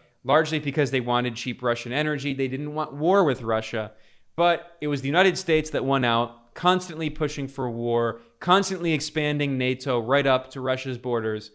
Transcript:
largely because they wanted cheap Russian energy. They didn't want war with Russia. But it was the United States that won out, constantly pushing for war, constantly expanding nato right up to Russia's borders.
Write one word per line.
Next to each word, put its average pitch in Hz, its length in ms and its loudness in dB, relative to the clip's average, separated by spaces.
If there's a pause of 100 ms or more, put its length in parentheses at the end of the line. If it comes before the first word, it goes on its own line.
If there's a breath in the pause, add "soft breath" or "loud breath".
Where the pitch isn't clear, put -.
(220 soft breath)
largely 151 380 2
because 143 300 0
they 131 100 0
wanted 120 340 0
cheap 120 280 -8
Russian 120 300 -2
energy. 143 420 -2
They 131 140 -2
didn't 147 260 -6
want 151 180 -6
war 175 320 4
with 135 180 2
Russia. 110 500 -2 (440 soft breath)
But 170 440 2
it 151 80 -4
was 143 120 -2
the 131 80 -4
United 170 300 4
States 156 320 0
that 123 140 -2
won 135 200 2
out, 117 500 0
constantly 175 540 0
pushing 143 400 -4
for 127 220 -6
war, 117 500 0 (200 loud breath)
constantly 185 520 2
expanding 147 640 -2
nato 127 420 0
right 131 280 2
up 131 240 2
to 135 100 -12
Russia's 131 380 -4
borders. 113 560 -4